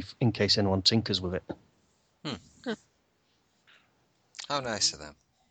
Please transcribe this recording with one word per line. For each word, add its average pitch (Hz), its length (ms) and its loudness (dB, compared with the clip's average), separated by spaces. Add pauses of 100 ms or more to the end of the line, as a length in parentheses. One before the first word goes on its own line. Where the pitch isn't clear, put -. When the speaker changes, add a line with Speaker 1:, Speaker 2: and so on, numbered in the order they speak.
Speaker 1:
f-, - 160 -14
in 120 100 6
case 104 280 4
anyone 95 240 4
tinkers 107 360 0
with 90 140 -4
it. 90 100 -4 (800)
Speaker 2:
Hmm. 139 120 -6 (280)
Speaker 3:
Huh. 226 120 -4 (1700)
Speaker 2:
How 143 120 0
nice 113 340 0
of 73 60 -14
them. 76 160 -16 (360)